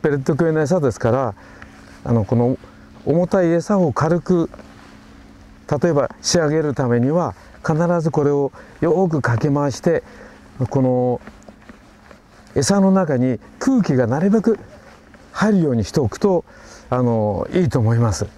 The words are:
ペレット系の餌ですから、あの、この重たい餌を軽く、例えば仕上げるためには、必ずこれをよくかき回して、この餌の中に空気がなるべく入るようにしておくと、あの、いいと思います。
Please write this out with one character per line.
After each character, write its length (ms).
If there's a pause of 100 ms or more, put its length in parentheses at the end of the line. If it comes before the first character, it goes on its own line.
ペ 80
レ 60
ッ 60
ト 140
系 160
の 80
餌 200
で 120
す 80
か 100
ら、 240 (680)
あ 80
の、 120
こ 120
の 200 (500)
重 200
た 160
い 80
餌 280
を 140
軽 280
く、 300 (1300)
例 80
え 20
ば 180 (100)
仕 180
上 100
げ 140
る 120
た 140
め 120
に 100
は、 240 (320)
必 80 (260)
ず 100
こ 140
れ 60
を 220 (280)
よ 280
く 140
か 160
き 140
回 200
し 80
て、 220 (680)
こ 120
の 380 (1300)
餌 260
の 120
中 240
に 240 (180)
空 240
気 140
が 100
な 140
る 100
べ 100
く 180 (760)
入 200
る 80
よ 100
う 60
に 80
し 60
て 100
お 80
く 120
と、 240 (460)
あ 120
の、 500
い 120
い 40
と 100
思 160
い 40
ま 140
す。 140 (120)